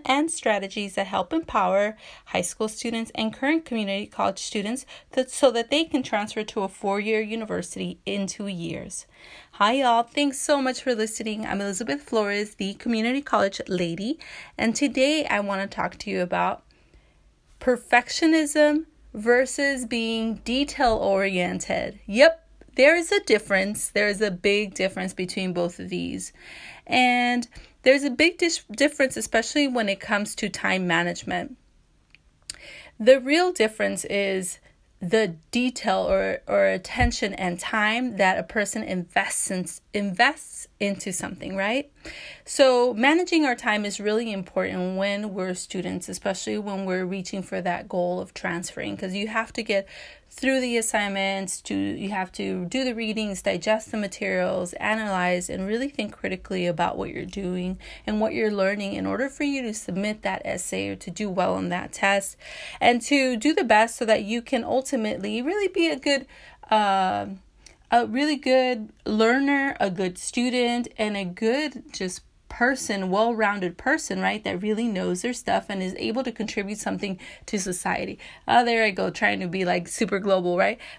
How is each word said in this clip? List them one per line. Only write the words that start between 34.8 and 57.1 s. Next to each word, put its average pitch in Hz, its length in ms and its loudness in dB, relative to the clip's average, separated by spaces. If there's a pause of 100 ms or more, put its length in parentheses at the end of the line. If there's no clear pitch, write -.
the 190 340 2 (160)
detail 214 580 0
or, 190 380 0
or 202 200 4
attention 202 680 0
and 180 240 -4
time 220 600 0
that 185 200 4
a 180 60 -2
person 220 380 -2
invests - 680 -2
in, 185 160 -2 (260)
invests 208 760 0 (100)
into 202 340 -2
something, - 440 -8
right? 220 340 0 (540)
So 247 500 6
managing 311 500 4
our 247 120 2
time 214 280 0
is 202 160 -6
really 214 320 0
important 185 640 -4
when 202 380 -2
we're 185 200 -4
students, 180 540 -6
especially 196 480 -4
when 196 300 -6
we're 185 180 -2
reaching 185 380 -6
for 190 180 -6
that 175 280 -4
goal 180 320 -2
of 185 120 -12
transferring, 185 640 -6
'cause 185 180 -6
you 202 140 -4
have 226 260 -2
to 240 80 -4
get 196 240 0 (460)
through 262 280 2
the 240 160 -2
assignments, 196 840 -2
to, - 140 -8
you 196 360 -4
have 190 200 -4
to 190 360 -4
do 262 180 -2
the 247 100 -2
readings, 214 480 -4
digest 214 480 0
the 226 60 -4
materials, 185 800 -2
analyze, 190 760 -2
and 190 160 -4
really 233 220 -2
think 214 240 -6
critically 185 540 -4
about 175 300 0
what 190 140 -6